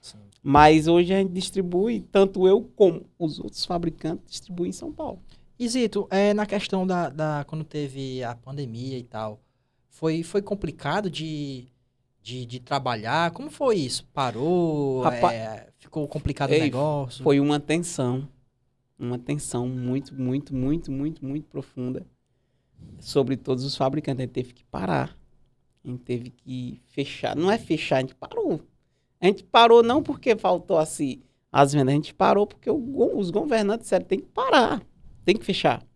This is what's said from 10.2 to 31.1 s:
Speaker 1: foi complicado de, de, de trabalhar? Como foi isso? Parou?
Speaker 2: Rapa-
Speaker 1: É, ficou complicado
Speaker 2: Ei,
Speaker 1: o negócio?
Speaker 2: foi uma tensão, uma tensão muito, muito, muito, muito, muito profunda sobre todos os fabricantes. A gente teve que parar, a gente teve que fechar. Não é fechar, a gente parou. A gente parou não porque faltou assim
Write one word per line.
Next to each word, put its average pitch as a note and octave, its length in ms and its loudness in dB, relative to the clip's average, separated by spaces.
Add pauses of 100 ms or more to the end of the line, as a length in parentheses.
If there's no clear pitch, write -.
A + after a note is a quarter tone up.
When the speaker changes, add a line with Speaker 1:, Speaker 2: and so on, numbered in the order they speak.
Speaker 1:
foi G3 180 -2
complicado F#3+ 720 -4
de, C#3+ 560 -8 (560)
de, B2 240 -10
de B2 120 -12
trabalhar? C3 720 -2
Como C#4 200 -12
foi B3+ 260 0
isso? C3 340 -4
Parou? C#3+ 920 0
Speaker 2:
Rapa- A#2+ 300 2
Speaker 1:
É, A2 340 -10 (100)
ficou - 300 -8
complicado C#3+ 440 -4
Speaker 2:
Ei, D3+ 80 4
Speaker 1:
o D#3+ 40 2
negócio? C3+ 600 -4
Speaker 2:
foi C#3+ 160 4
uma D3 200 2
tensão, C#3+ 680 -2 (680)
uma B2 220 -6
tensão B2+ 480 -6
muito, B2+ 520 -6
muito, C3+ 360 -4
muito, C#3 360 -2
muito, C#3+ 320 -6
muito C#3+ 240 -8
profunda B2+ 560 -10 (960)
sobre C3+ 380 -2
todos C3 260 -4
os C#3 120 -6
fabricantes. C#3 460 -4
A - 20 -4
gente B2 100 -8
teve B2+ 200 -8
que - 120 -20
parar, C#3+ 500 -4 (680)
a - 40 -14
gente B2 140 -10
teve B2 300 -8
que B2+ 560 -12
fechar. - 480 -6
Não F3 160 2
é A3+ 80 2
fechar, - 380 -2
a C3 40 2
gente C3 140 -8
parou. C4+ 440 -4 (600)
A F3+ 80 2
gente G3 160 2
parou A#3 400 8
não B3+ 180 2
porque C4 340 0
faltou F3+ 440 0
assim D3+ 420 -4 (300)